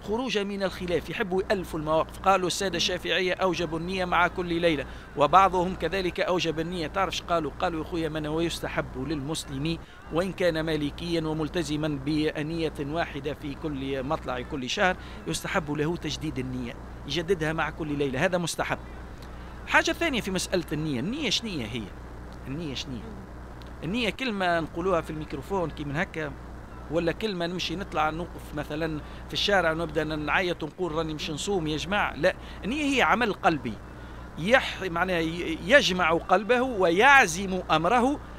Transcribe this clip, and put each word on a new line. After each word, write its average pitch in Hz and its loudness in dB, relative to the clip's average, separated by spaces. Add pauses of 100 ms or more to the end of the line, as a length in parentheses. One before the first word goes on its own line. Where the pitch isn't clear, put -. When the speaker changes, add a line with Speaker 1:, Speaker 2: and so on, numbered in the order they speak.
Speaker 1:
خروجا 214 0
من 196 -4
الخلاف، 175 -2
يحبوا 185 0
يألفوا 185 -2
المواقف. 156 0
قالوا 190 4
السادة 185 0
Speaker 2:
مم. 170 -2
Speaker 1:
الشافعية 180 2
أوجبوا 170 0
النية 185 -2
مع 175 6
كل 170 -2
ليلة، 156 4 (320)
وبعضهم 180 6
كذلك 175 -2
أوجب 160 0
النية. 170 -4
تعرف 185 0
ايش - -6
قالوا؟ 160 0 (100)
قالوا: 165 0
"يا 151 -6
أخويا، 160 -2
من 151 -4
هو 156 0
يستحب 147 -4
للمسلم 156 -4 (340)
وإن 175 0
كان 165 2
مالكيا 160 0
وملتزما 156 -2
بنية 151 0
واحدة 147 -4
في 139 -8
كل 135 -4
مطلع 131 -2
كل 127 -6
شهر، 185 2 (300)
يستحب 160 -2
له 147 0
تجديد 147 -4
النية، 127 -6 (320)
يجددها 160 0
مع 156 0
كل 147 -4
ليلة، 139 2
هذا 180 2
مستحب". 160 -2 (880)
حاجة 320 4
ثانية 226 2
في 196 -2
مسألة 185 0
النية، 151 0
النية 240 -2
شنية 170 -2
هي؟ 113 -4 (640)
النية 143 -6
شنية؟ 120 -8 (840)
النية 214 0
كلمة 190 0
نقولوها 170 0
في 156 -6
الميكروفون 156 -4
كي 139 -8
من 143 -4
هكا، 156 -4 (580)
ولا 165 2
كلمة 180 -2
نمشي 170 -4
نطلع 170 0
نوقف 156 -8
مثلًا 151 -2 (280)
في - -10
الشارع 170 4
ونبدأ 160 0
نعيط 156 0
ونقول: 165 -4
"راني 156 -2
مش 151 -6
نصوم 180 0
يا 151 0
جماعة"؟ 170 0
لا، 160 4 (300)
النية 277 0
هي 220 6
عمل 196 4
قلبي 135 2 (640)
يح-، 214 2
معناها 180 0
ي-، 165 -2
يجمع 185 6
قلبه 196 4
ويعزم 196 6 (100)
أمره 226 4 (180)